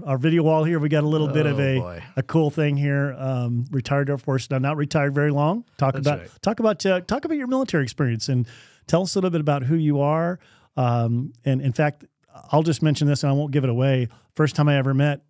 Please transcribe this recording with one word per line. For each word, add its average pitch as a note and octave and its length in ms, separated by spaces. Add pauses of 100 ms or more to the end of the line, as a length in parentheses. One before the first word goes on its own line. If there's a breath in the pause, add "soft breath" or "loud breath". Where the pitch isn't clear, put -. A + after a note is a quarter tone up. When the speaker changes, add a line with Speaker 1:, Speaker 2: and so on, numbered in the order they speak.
Speaker 1:
our C3+ 140
video D#3+ 240
wall D#3 200
here, E3 140
we D3+ 120
got D3 140
a D3+ 40
little D#3 200
bit D3+ 200
of C#3 100
Speaker 2:
Oh, C#3 60
Speaker 1:
a, C3 160
Speaker 2:
boy. F2 240 (140)
Speaker 1:
a C3 40
cool D#3 300
thing D3 260
here. C#3+ 400
Um, B2 540
retired C#3 400
Air C#3 80
Force, C3 320
now C3 80
not C#3+ 180
retired C#3+ 380
very D3 160
long. D#3 340 (120)
Talk C3+ 180
Speaker 2:
That's C#3 100
Speaker 1:
about, C#3+ 140
Speaker 2:
right. E2+ 100 (140)
Speaker 1:
talk G#3 160
about, G#3+ 260
uh, F#3 160
talk B3 240
about D#4 120
your C4 100
military B3+ 340
experience A#2+ 480
and B2 180 (380 loud breath)
tell E3+ 160
us F#3+ 140
a - 20
little F#3 140
bit E3 100
about D3 220
who D3 120
you D3 260
are. E3 360 (400 soft breath)
Um, A#2+ 560 (120)
and C3+ 180
in C3 100
fact, D3 320 (460)
I'll D3+ 100
just D#3+ 220
mention D3+ 240
this C#3+ 160
and C#3 80
I - 20
won't C#3+ 180
give C#3 120
it B2+ 80
away. B2+ 360 (280 soft breath)
First D3+ 200
time D3 140
I C#3+ 80
ever C3+ 160
met C#3+ 360